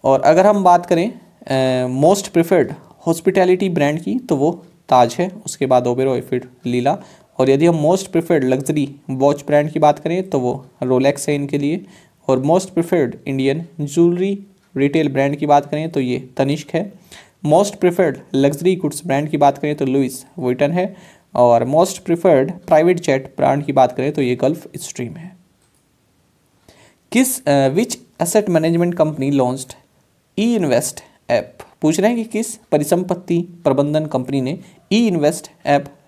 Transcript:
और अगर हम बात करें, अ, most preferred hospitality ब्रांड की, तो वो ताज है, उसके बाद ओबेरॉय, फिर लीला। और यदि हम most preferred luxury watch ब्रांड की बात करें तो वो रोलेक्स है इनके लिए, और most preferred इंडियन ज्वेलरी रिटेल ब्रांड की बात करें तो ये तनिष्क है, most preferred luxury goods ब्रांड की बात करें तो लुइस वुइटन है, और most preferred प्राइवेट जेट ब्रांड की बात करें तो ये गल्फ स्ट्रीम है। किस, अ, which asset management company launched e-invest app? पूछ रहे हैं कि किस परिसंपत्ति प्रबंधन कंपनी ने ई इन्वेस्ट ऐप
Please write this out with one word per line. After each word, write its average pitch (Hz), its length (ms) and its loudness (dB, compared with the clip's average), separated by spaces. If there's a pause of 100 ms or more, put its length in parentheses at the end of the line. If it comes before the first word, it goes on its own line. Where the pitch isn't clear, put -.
और 135 180 4
अगर 175 260 4
हम 202 160 2
बात 175 220 4
करें, 180 340 -2 (280)
अ, 131 540 0
most 196 300 2
preferred 165 420 2 (360)
hospitality 185 600 2
ब्रांड 165 320 0
की, 220 180 -6
तो 165 160 -2
वो 151 300 -2 (240)
ताज 123 300 4
है, 117 120 -2 (140)
उसके - 200 -6
बाद 123 220 2
ओबेरॉय, 127 340 0
फिर 127 280 -6 (160)
लीला। 123 320 0 (400)
और 131 120 2
यदि 139 160 4
हम 165 200 2
most 185 220 0
preferred 156 460 0
luxury 135 340 -2 (240)
watch 139 360 0
ब्रांड 147 240 0
की - 80 -6
बात 147 200 2
करें 185 300 -6
तो 143 100 -2
वो 123 260 -4 (180)
रोलेक्स 131 460 0
है 147 60 0
इनके 143 220 -4
लिए, 143 280 -4 (420)
और 127 120 2
most 170 260 0
preferred 165 460 -2 (160)
इंडियन 135 380 -2 (160)
ज्वेलरी 175 640 0 (320)
रिटेल 143 320 0
ब्रांड 139 260 0
की 147 100 -6
बात 143 200 4
करें 156 240 -6
तो 156 100 -2
ये 127 380 -4
तनिष्क 139 360 -2
है, 196 200 -4 (520)
most 180 260 2
preferred 175 440 0 (200)
luxury 151 500 0
goods 147 220 -6
ब्रांड 147 220 -2
की 147 80 -4
बात 143 200 2
करें 147 180 -4
तो 147 100 -2
लुइस 131 400 -2 (120)
वुइटन 131 340 -2
है, 185 240 -4 (400)
और 120 300 4
most 160 300 0
preferred 165 560 2
प्राइवेट 170 480 2
जेट 135 380 -4
ब्रांड 139 280 0
की 147 80 -4
बात 127 180 4
करें 135 200 -4
तो 147 100 -4
ये 123 140 0
गल्फ 151 320 -4 (100)
स्ट्रीम - 360 -12
है। 180 240 -18 (1700)
किस, 254 340 0
अ, 139 240 4
which 185 260 -2 (260)
asset 202 280 0
management 170 460 0
company 147 360 -2
launched 131 400 -2 (680)
e-invest 185 580 0 (340)
app? - 320 -4 (180)
पूछ 160 180 0
रहे 208 120 2
हैं 240 60 -4
कि 226 60 -4
किस 220 320 -6
परिसंपत्ति 175 840 -2 (220)
प्रबंधन 147 420 0
कंपनी 135 360 -4
ने 151 180 -6 (320)
ई 226 160 2
इन्वेस्ट 156 440 -2 (140)
ऐप 143 200 2 (220)